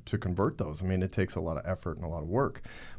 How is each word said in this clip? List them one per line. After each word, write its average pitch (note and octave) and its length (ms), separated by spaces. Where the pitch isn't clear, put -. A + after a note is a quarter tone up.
to - 140
convert F#2+ 400
those. D2+ 220
I F#2 60
mean, F#2 160
it F#2 100
takes F#2 220
a F2 60
lot E2 160
of - 100
effort F2 300
and D2+ 80
a E2 40
lot D#2+ 140
of D#2 60
work. B2 340